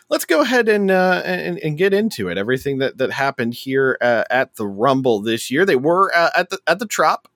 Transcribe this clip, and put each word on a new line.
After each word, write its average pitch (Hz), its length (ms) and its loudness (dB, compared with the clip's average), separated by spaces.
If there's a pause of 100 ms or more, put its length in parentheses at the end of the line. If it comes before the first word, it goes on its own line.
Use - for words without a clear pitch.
let's 311 160 -2
go 320 160 2
ahead 240 260 2
and, 208 240 2
uh, 185 320 2
and, 175 360 -4
and 151 180 -4
get 190 160 2
into 202 340 -2
it. 87 100 -4
Everything 131 420 -2
that, 131 180 -2
that 123 160 -2
happened 131 400 -2
here, 135 480 0
uh, 117 280 2
at 131 280 0
the 104 100 -6
Rumble 117 540 2
this 113 280 -4
year. 151 160 0
They 170 120 2
were, 170 360 2
uh, 170 220 2
at 175 140 0
the, 190 180 -10
at 175 120 2
the 226 80 -6
Trop, 175 480 -2